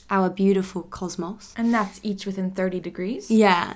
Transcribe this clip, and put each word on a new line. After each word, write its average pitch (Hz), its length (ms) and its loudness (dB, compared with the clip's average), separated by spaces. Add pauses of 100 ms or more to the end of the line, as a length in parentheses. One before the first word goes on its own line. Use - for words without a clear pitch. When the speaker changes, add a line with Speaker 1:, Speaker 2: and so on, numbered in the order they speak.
Speaker 1:
our 190 220 2
beautiful 190 520 2
cosmos. 180 760 -10
Speaker 2:
And 233 180 0
that's 208 300 -2
each 202 220 -6
within 190 260 -4
thirty 185 260 -2
degrees? 180 500 -8
Speaker 1:
Yeah. 202 480 4